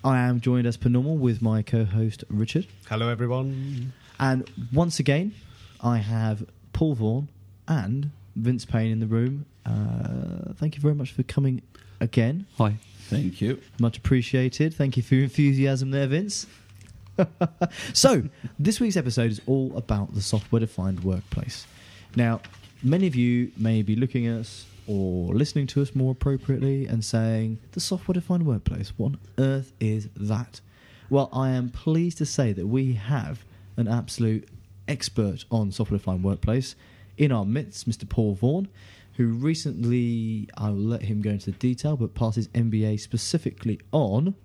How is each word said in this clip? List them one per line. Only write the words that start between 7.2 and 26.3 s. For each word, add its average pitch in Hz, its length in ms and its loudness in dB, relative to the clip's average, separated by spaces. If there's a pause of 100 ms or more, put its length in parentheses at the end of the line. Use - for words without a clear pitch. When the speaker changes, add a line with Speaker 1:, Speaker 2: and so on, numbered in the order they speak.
Speaker 1:
and 135 420 -2 (240)
Vince 117 300 0
Payne 113 260 0
in 110 80 0
the 113 80 0
room. 123 400 0 (180)
Uh, - 880 -4
thank 151 200 -2
you 143 80 -6
very 147 140 4
much 143 160 -4
for 135 100 -2
coming 131 400 0 (380)
again. 123 460 0 (120)
Speaker 3:
Hi. 107 200 4 (320)
Speaker 4:
Thank 92 300 0
you. 110 200 0 (180)
Speaker 1:
Much 117 180 2
appreciated. 131 760 2
Thank 135 220 0
you 120 80 2
for - 100 4
your 131 80 6
enthusiasm 135 680 2
there, 139 160 2
Vince. 190 400 -2 (680)
<laughs> 185 120 4 (640)
So, 233 320 6 (340)
this 180 220 2
week's 214 160 2
episode 123 340 2
is 104 160 -4
all 131 300 2
about 104 380 -2
the 104 60 0
software-defined 98 840 0
workplace. - 600 -4 (520)
Now, 117 240 2 (420)
many 170 240 4
of 151 80 0
you 123 420 2
may 110 260 2
be 104 120 0
looking 120 320 0
at 117 140 -2
us - 260 -14 (220)
or 92 440 -2
listening 135 360 0
to 143 120 0
us 139 140 -2
more 131 160 2
appropriately 135 760 -2